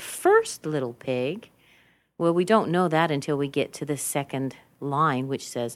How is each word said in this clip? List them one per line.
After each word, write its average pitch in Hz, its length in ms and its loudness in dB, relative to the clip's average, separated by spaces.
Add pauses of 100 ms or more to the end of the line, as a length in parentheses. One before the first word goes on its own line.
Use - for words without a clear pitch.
first - 640 2
little 143 280 -2
pig, 131 560 -4 (680)
well, 170 140 2
we 175 120 2
don't 185 260 4
know 180 180 2
that 160 220 2
until 147 260 -2
we 143 120 0
get 139 260 -2
to - 100 -8
the 147 120 -4
second 135 600 -4 (240)
line, 139 480 0
which - 200 -6
says 120 260 -6